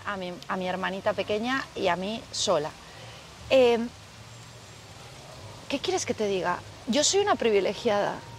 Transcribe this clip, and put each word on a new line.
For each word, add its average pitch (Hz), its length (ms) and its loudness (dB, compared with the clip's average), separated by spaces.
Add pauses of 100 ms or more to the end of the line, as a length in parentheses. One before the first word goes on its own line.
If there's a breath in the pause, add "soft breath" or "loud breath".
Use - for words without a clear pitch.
a 202 100 -4
mi, 180 180 -6 (140)
a 196 80 -2
mi 185 140 -2
hermanita 185 440 0
pequeña 214 520 0 (100)
y - 140 0
a 175 80 4
mí 202 240 -4 (100)
sola. 156 380 2 (800 loud breath)
Eh, 247 280 8 (1900)
¿qué 277 120 0
quieres 359 260 0
que 247 80 0
te 214 140 0
diga? 180 320 0 (280)
Yo 262 160 4
soy 370 180 6
una 403 140 4
privilegiada. 202 800 4 (240)